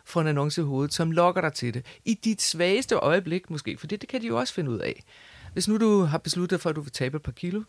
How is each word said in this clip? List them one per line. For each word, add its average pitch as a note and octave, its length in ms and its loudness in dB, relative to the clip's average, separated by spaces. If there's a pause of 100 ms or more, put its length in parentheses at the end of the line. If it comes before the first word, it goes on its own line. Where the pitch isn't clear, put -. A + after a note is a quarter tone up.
får - 160 -2
en D#3 60 2
annonce D3 340 0
i - 20 2
hovedet, C#3+ 300 0
som E3 180 0
lokker F3 300 4
dig D#3 120 0
til A#2+ 200 -4
det, B2 120 -6 (200)
i A3+ 80 2
dit A3 280 -2
svageste G3 540 2
øjeblik E3+ 540 2
måske, - 280 -6
for D#3+ 100 -12
det, G3+ 140 -6
det - 80 -16
kan B3+ 120 -4
de A#3 60 -6
jo A#2 120 0
også B3+ 140 -2
finde C#3+ 180 -2
ud G#2+ 80 -2
af. - 240 -6 (500)
Hvis F#3 140 -2
nu G#3+ 100 2
du G#3+ 240 6
har D#3+ 160 2
besluttet F3 320 -2
dig F#3 120 0
for, E3+ 80 0
at D3+ 60 0
du D3+ 60 -6
vil C#3+ 100 -10
tabe C3 260 -2
et D3+ 60 -8
par - 80 -6
kilo, G3 380 -6